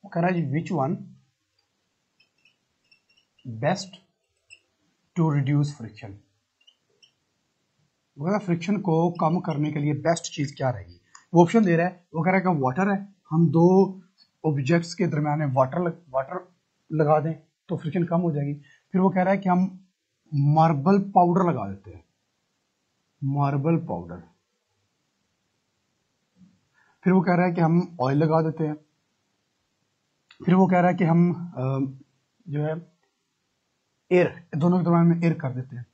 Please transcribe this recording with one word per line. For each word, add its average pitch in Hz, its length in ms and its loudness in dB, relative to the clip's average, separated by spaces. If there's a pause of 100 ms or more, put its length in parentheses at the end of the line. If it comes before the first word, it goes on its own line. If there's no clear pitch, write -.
वो - 40 -20
कह 165 120 -6
रहा 180 100 0
है, 185 40 -2
"जी, 151 260 -2
which 170 220 -4
one 147 140 -2 (2500)
best 143 400 -6 (1300)
to 160 160 0
reduce 143 340 0
friction?" 110 420 -14 (2000)
वो 143 60 -10
कह 175 60 -2
रहा 208 80 0
है - 0 -
फ्रिक्शन 180 420 -2
को 170 300 0
कम 170 300 -2
करने 151 320 -4
के 156 60 -6
लिए 147 140 -2
बेस्ट 165 420 -2
चीज 143 220 -6
क्या 131 140 -2
रहेगी? 92 240 -12 (400)
वो 170 80 8
option 214 220 4
दे 170 120 2
रहा 170 100 2
है, - 280 -10
वो 160 100 -4
कह 185 60 0
रहा 190 100 2
है - 20 -10
कि 170 200 -2
water 151 260 0
है, 196 260 -6 (160)
हम 160 180 2
दो 185 520 4 (440)
objects 156 500 -2
के 180 120 -2
दरमियान 147 320 -2
में 156 80 -2
water 131 360 0
लग-, 165 320 -8
water 180 380 -8 (400)
लगा 151 280 2
दें 160 140 -6 (340)
तो 165 80 -6
friction 170 280 -4
कम 170 160 -2
हो 170 120 -2
जाएगी। 143 220 -4 (380)
फिर 185 80 2
वो 185 100 2
कह 185 120 0
रहा 190 120 2
है 196 40 -2
कि 190 100 -2
हम 180 380 0 (480)
marble 151 640 4
powder 180 520 2
लगा 110 180 -6
देते 98 220 -14
हैं, 95 140 -20 (1200)
marble 143 520 0
powder। 87 460 -8 (2750)
फिर 180 80 4
वो 190 80 6
कह 175 140 0
रहा 180 120 2
है 175 60 0
कि 175 80 -4
हम 170 400 2
ऑयल 135 180 2
लगा 160 240 2
देते 160 220 -4
हैं। 151 100 -4 (1700)
फिर 175 80 4
वो 190 120 6
कह 180 140 4
रहा 180 100 4
है 175 60 -2
कि 180 80 0
हम, 170 520 2
अ, 131 220 -4 (720)
जो 147 140 -4
है 160 300 -8 (1200)
एयर, 175 340 0 (100)
दोनों 175 220 2
के 165 60 -2
दरमियान 170 220 4
में 170 160 2
एयर 165 120 2
कर 147 180 -6
देते 123 240 -10
हैं। 123 180 -12